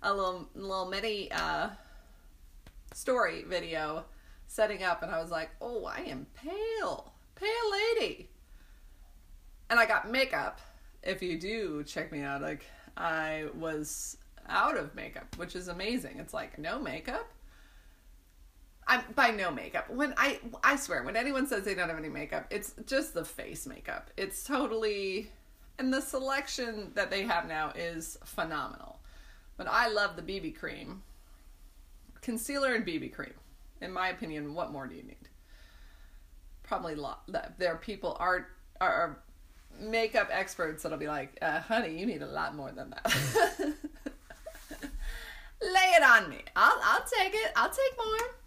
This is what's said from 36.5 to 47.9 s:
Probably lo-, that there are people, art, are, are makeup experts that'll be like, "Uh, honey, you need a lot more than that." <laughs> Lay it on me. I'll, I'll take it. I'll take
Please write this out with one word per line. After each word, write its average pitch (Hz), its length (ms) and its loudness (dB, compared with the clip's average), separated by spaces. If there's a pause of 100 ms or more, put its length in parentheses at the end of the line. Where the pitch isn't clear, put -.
Probably 175 320 -2
lo-, 147 220 -6 (120)
that - 300 -4
there 180 140 2
are 160 60 -4
people, 185 420 -4
art, 180 280 2 (300)
are, 185 140 4
are 165 300 2 (560)
makeup 220 520 2
experts 170 520 0
that'll 156 160 -2
be 147 80 -2
like, 147 340 -4
"Uh, 165 200 2
honey, 185 380 0
you 185 60 -4
need 196 160 0
a 143 60 -6
lot 156 280 -4
more 139 180 -8
than - 180 -10
that." - 240 2 (440)
<laughs> 302 160 0 (1900)
Lay 370 340 8
it 320 60 12
on 285 260 12
me. - 160 -10 (120)
I'll, 233 260 10
I'll - 220 6
take 381 300 2
it. 440 220 2
I'll 233 140 6
take 523 260 2